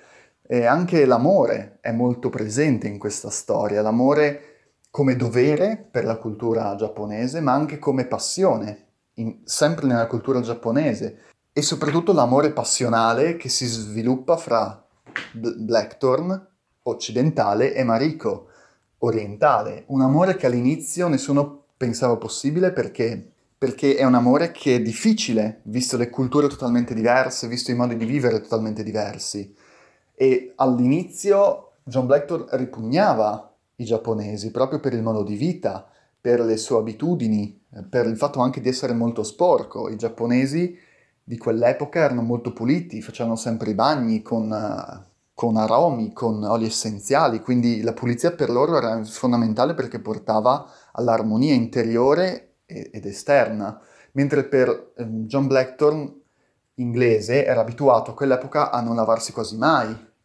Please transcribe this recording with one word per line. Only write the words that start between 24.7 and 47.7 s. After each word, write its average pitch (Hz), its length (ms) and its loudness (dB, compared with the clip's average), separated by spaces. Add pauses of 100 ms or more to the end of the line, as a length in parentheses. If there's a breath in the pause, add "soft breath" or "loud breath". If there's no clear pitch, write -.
è 120 60 0
difficile, 113 840 0
visto 123 320 -4
le 120 140 -2
culture 135 380 0
totalmente 120 460 -2
diverse, 123 540 2
visto 123 220 -6
i 123 40 -2
modi 120 220 0
di 113 80 -4
vivere 120 360 0
totalmente 110 420 -4
diversi. 101 720 -6 (600 soft breath)
E 131 420 2
all'inizio 165 1160 2 (120)
John 127 220 -2
Blackthorn 147 440 0
ripugnava 120 1040 0 (220)
i 120 80 -10
giapponesi 107 680 -4
proprio 131 300 -2
per 131 140 -2
il 113 80 -2
modo 110 200 -2
di 104 140 -6
vita, 117 500 -4 (320 soft breath)
per 120 220 2
le 113 160 2
sue 113 220 -2
abitudini, 110 840 -2 (140)
eh, 104 80 -16
per 120 240 -2
il 113 100 -2
fatto 143 240 -2
anche 123 200 0
di 120 80 -2
essere 127 260 -2
molto 117 280 -2
sporco. 120 640 0
I 110 80 -8
giapponesi 131 800 -2 (460 loud breath)
di - 140 -12
quell'epoca 120 640 0
erano 123 220 2
molto 120 300 -4
puliti, 123 500 -2
facevano 113 340 -4
sempre 113 340 -4
i 107 40 -2
bagni 113 480 2
con, 110 280 -2
eh, 104 560 -6 (280)
con 113 220 0
aromi, 113 560 2
con 113 300 -2
oli 110 220 0
essenziali, 113 760 0
quindi 120 420 0